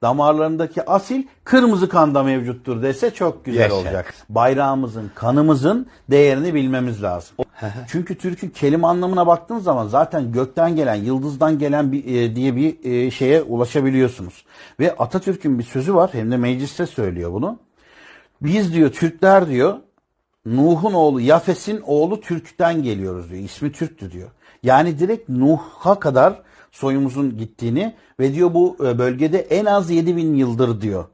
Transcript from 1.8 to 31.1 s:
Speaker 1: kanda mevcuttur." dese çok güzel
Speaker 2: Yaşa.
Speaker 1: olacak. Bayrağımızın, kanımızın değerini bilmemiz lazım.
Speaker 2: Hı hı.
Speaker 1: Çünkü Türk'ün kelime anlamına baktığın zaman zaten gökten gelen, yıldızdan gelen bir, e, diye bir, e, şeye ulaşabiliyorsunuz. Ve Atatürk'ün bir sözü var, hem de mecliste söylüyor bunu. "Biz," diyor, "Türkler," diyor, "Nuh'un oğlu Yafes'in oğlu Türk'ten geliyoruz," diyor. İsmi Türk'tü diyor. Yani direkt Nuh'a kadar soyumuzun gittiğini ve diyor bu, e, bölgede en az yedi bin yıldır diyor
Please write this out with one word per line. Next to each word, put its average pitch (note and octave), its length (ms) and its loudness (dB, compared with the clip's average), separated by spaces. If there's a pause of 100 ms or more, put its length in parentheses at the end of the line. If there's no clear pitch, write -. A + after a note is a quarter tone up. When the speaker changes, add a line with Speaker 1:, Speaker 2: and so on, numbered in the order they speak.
Speaker 1:
kanda D3 340 2
mevcuttur." B2 580 -4
dese C3+ 320 -2
çok - 320 -4
güzel A#2+ 160 0
Speaker 2:
Yaşa. G#2 140 2
Speaker 1:
olacak. F#2 380 -6 (160)
Bayrağımızın, B2+ 840 0
kanımızın D3+ 720 2 (240)
değerini C#3+ 420 4
bilmemiz B2+ 500 -2
lazım. F2+ 320 -8 (180)
Speaker 2:
Hı - 120 -12
hı. G#2+ 220 -10
Speaker 1:
Çünkü E3+ 300 -6
Türk'ün F3+ 320 -8
kelime D#3 380 0
anlamına F3+ 400 0
baktığın E3+ 320 0
zaman C3+ 280 -2
zaten C#3 440 -2
gökten D3 440 -2
gelen, C3+ 200 0
yıldızdan C3+ 640 -2
gelen C#3+ 320 0
bir, C#3 140 -4
e, A#2+ 300 -2
diye B2+ 200 -2
bir, D#3 280 -2
e, B2 280 -2
şeye C#3 300 2
ulaşabiliyorsunuz. B2 1040 -2 (340)
Ve D#3+ 160 0
Atatürk'ün E3 640 -2
bir A#2 40 -4
sözü C#3 320 -2
var, F3+ 180 4
hem A#2 180 -4
de B2+ 60 -2
mecliste B2+ 480 -4
söylüyor F2 480 -6
bunu. E3+ 260 -6 (840)
"Biz," F3 320 0
diyor, D#3 180 4
"Türkler," F3+ 560 4
diyor, C#3+ 280 2 (680)
"Nuh'un D#3 480 2
oğlu D3 280 2
Yafes'in E3+ 640 2
oğlu E3 360 0
Türk'ten E3+ 600 -2
geliyoruz," F#2+ 460 -6
diyor. F#2 140 -12
İsmi C#3+ 280 -8
Türk'tü D3 400 -10
diyor. F2+ 180 -16 (340)
Yani C#3+ 360 2
direkt G#3+ 300 -2
Nuh'a D3+ 720 0
kadar D3 420 2 (300)
soyumuzun C3+ 640 -2
gittiğini A#2+ 580 -4 (240)
ve C3+ 140 2
diyor E3+ 200 2
bu, F3+ 320 2
e, A#2+ 140 0
bölgede C3+ 400 0
en F#3+ 260 0
az G3+ 260 2
yedi E3+ 260 2
bin D#3+ 180 0
yıldır A#2+ 460 0
diyor F#2+ 320 -4